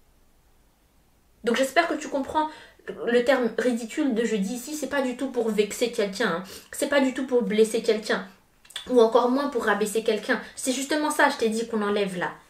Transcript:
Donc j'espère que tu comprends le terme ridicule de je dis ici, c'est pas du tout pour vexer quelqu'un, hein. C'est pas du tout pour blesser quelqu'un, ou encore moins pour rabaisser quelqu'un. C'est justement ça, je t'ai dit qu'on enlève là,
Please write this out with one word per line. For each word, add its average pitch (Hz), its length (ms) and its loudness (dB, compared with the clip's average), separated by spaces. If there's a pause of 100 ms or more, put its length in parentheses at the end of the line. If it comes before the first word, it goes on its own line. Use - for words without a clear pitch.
(1400)
Donc 226 120 0
j'espère 269 300 2
que 320 80 -2
tu 294 140 -8
comprends 302 400 -2 (560)
le 240 200 4
terme 247 340 2
ridicule 247 560 0
de 226 100 0
je 220 120 0
dis 202 180 -2
ici, 294 200 -10
c'est 269 140 -6
pas 277 140 -2
du 247 160 -4
tout 262 120 -4
pour 220 200 -2
vexer 208 420 0
quelqu'un, 202 440 -2
hein. 185 80 -6 (280)
C'est 277 160 -4
pas 285 120 4
du 262 120 2
tout 262 140 -4
pour 240 160 2
blesser 214 400 2
quelqu'un, 208 440 0 (600)
ou 247 140 6
encore 233 280 6
moins 269 180 0
pour 226 180 -2
rabaisser 214 360 0
quelqu'un. 214 380 0 (160)
C'est - 160 -4
justement 294 380 -2
ça, 294 180 4
je 269 80 -2
t'ai 226 140 0
dit 226 180 -4
qu'on 214 140 -2
enlève 202 340 -2
là, 160 160 -4 (180)